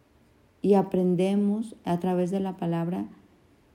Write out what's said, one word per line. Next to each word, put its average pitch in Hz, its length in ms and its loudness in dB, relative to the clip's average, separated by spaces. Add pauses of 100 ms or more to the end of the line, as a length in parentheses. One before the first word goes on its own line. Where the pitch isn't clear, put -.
(600)
y 196 140 4
aprendemos 196 1080 0
a 175 160 -2
través 180 300 0
de 196 100 -2
la 190 160 -6
palabra 170 500 -4 (680)